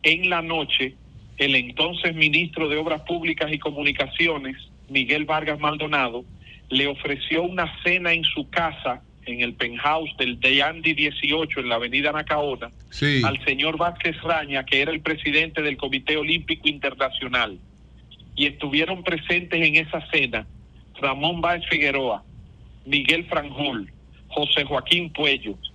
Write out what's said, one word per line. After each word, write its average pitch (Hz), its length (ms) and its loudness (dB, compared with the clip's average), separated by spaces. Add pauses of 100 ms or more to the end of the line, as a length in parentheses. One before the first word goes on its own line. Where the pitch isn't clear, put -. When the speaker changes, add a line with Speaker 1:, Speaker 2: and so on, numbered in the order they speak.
Speaker 1:
en 170 260 4
la 175 120 2
noche, 151 540 -2 (420)
el 139 180 2
entonces 156 600 -2
ministro 160 540 2
de 147 80 2
Obras 156 240 0
Públicas 165 500 -2
y 156 80 -2
Comunicaciones, 143 960 -2 (340)
Miguel 139 360 2
Vargas 156 340 0
Maldonado, 143 640 0 (460)
le 135 180 2
ofreció 143 560 -2
una 180 280 -2 (120)
cena 175 300 2
en 170 100 0
su 151 260 0
casa, 156 520 0 (240)
en 120 160 -6
el 120 140 -2
penthouse 135 640 0
del 123 200 -2
Deandi 151 540 4
dieciocho, 151 680 0
en 127 100 -2
la 117 60 4
avenida 123 360 0
Anacaona, 147 580 -2 (220)
Speaker 2:
Sí. 143 340 4
Speaker 1:
al - 180 0
señor 143 340 0
Vázquez 170 440 0
Raña, 147 420 0
que 135 180 4
era 151 100 0
el 160 100 -4
presidente 156 640 0
del 151 140 0
Comité 135 400 -2
Olímpico 160 520 0
Internacional. 131 880 -2 (800)
Y 143 100 4
estuvieron 151 580 -2
presentes 170 640 0
en 151 100 2
esa 165 340 -2
cena 120 340 0 (560)
Ramón 147 400 0
Báez 170 260 0
Figueroa, 139 560 0 (640)
Miguel 143 400 2
Franjul, 139 680 -4 (360)
José 147 360 2
Joaquín 156 480 2
Puello 139 460 0 (180)